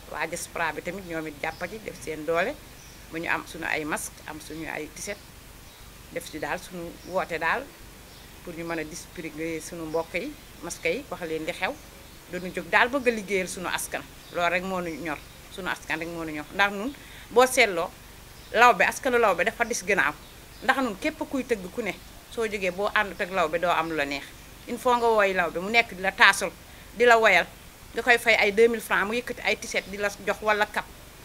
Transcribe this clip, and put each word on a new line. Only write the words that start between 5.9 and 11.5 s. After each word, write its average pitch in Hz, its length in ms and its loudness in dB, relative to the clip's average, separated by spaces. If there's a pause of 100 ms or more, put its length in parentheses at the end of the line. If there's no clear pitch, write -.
def - 180 -8
ci 156 100 -10
daal 151 200 -4
sunu 170 320 -10 (160)
woote 165 320 -2
daal 180 240 2 (800)
pour 175 100 -12
ñu 165 120 -8
mën 170 140 -4
a 156 40 -4
distribuer 160 800 -10
sunu 165 240 -10
mbokk 160 300 -4
yi, 269 180 -6 (280)
masque - 280 -8
yi, 240 200 -2
wax 170 120 -8
leen 160 240 -4
di 170 80 -6